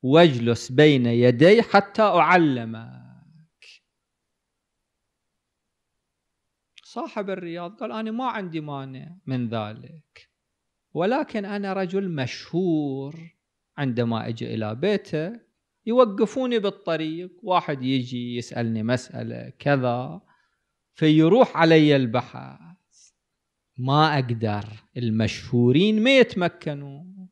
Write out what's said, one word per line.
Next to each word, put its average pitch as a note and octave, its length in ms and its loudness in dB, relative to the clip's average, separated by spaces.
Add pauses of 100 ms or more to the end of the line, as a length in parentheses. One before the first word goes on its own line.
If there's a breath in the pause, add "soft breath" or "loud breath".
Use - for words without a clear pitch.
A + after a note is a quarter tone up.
واجلس C3 680 2
بين C3+ 340 6
يدي B2 560 6
حتى G3+ 400 2
أعلمك". C3 1040 2 (3750)
صاحب A3+ 460 -10
الرياض F3 500 -10
قال: A#3 120 -10
"أنا A3 200 -8
ما A#3+ 140 -8
عندي F#3+ 360 -8
مانع C#3+ 540 -14 (100)
من B2 240 -4
ذلك، A2+ 800 -12 (640)
ولكن G#3+ 520 -2
أنا G3+ 280 -6
رجل F#3+ 380 -4
مشهور، D#3 1200 -4 (420)
عندما A#2 500 -2
أجي A#2 260 -8
إلى A2 220 -6
بيته G3 640 -4 (460)
يوقفوني A#3 760 0
بالطريق، E3+ 720 -6 (120)
واحد E3 400 -2
يجي B2 540 -4
يسألني A2+ 460 -4
مسألة A#2+ 680 -6
كذا C3 720 -4 (720)
فيروح D#3+ 640 4
علي D#3+ 380 6
البحث، C3 1160 -6 (680)
ما D3 380 2
أقدر، A2+ 500 -2 (320)
المشهورين B2 1040 2
ما C4+ 140 6
يتمكنوا". D3+ 840 -2 (280)